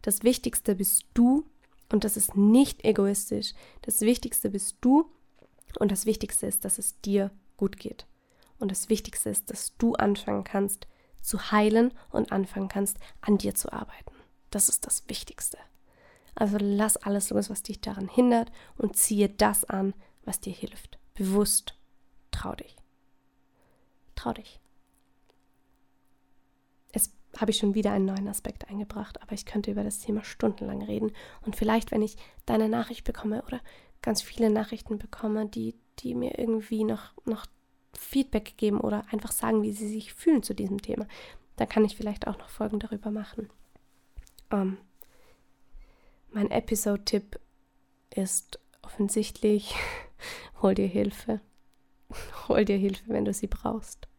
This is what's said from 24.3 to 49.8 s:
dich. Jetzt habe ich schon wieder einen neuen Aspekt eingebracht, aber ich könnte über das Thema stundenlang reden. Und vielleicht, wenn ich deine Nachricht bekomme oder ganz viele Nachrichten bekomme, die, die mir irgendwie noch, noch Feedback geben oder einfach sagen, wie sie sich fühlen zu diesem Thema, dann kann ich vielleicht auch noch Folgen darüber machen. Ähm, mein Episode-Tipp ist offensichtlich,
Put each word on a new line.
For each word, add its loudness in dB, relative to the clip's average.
dich. -14
Jetzt 0
habe 0
ich 2
schon 2
wieder 2
einen 2
neuen -2
Aspekt -8
eingebracht, -10
aber -12
ich -10
könnte -2
über -2
das -6
Thema -4
stundenlang -2
reden. -2
Und -6
vielleicht, 2
wenn 2
ich -4
deine 4
Nachricht -4
bekomme -4
oder -8
ganz 0
viele 2
Nachrichten -2
bekomme, -4
die, -6
die -6
mir -4
irgendwie 0
noch, -4
noch -4
Feedback -2
geben 2
oder -2
einfach -4
sagen, 2
wie -2
sie -6
sich -8
fühlen 4
zu -6
diesem -4
Thema, -6
dann 0
kann 4
ich -2
vielleicht -6
auch -4
noch -18
Folgen -4
darüber -6
machen. -8
Ähm, 0
mein 0
Episode-Tipp 0
ist -2
offensichtlich, 0